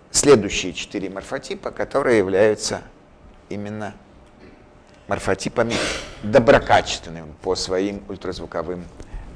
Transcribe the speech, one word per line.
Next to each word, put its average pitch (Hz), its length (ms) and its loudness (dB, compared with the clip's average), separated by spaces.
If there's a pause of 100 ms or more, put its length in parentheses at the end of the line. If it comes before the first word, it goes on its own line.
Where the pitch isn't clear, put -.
(100)
следующие 101 640 4
четыре 95 360 -8
морфотипа, 120 640 -10
которые 127 480 2
являются 98 640 2 (680)
именно 104 460 -10 (1120)
морфотипами 107 680 -2 (480)
доброкачественными 104 1120 4 (100)
по 92 140 0
своим 98 520 -2
ультразвуковым 87 760 -8 (520)